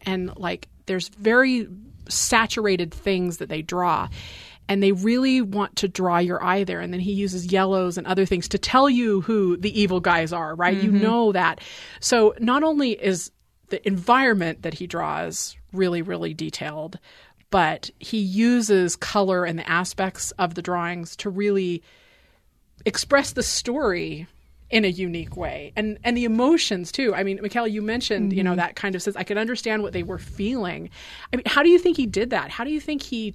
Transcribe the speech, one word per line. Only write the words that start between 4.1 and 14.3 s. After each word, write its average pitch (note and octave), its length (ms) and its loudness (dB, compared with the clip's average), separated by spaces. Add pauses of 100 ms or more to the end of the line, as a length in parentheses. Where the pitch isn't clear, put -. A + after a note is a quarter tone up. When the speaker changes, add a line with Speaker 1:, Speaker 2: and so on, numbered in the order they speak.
Speaker 1:
And G3 140 2
they G3 120 6
really B3 480 2
want G3+ 360 -2
to G3+ 100 0
draw F3+ 320 0
your F3 240 0
eye F#3 200 2
there. F3 160 -4
And F3 140 -6
then F3+ 80 -4
he G3 100 -2
uses F#3 400 -2
yellows F#3+ 460 2
and E3 100 -6
other F#3+ 180 2
things F3+ 240 0
to G3+ 80 0
tell C4+ 320 4
you A#3 320 4
who F#3+ 360 2
the G3 220 -2
evil F#3 200 4
guys E3+ 320 2
are, E3 240 -6
right? F3+ 260 2
You G3 100 4
Speaker 2:
Mm-hmm. G3+ 120 6
Speaker 1:
know A3+ 300 4
that. F3 260 2 (400)
So A3 400 6
not B3 240 2
only C#4+ 300 2
is F#3+ 380 -2 (380)
the - 160 -6
environment G3+ 800 2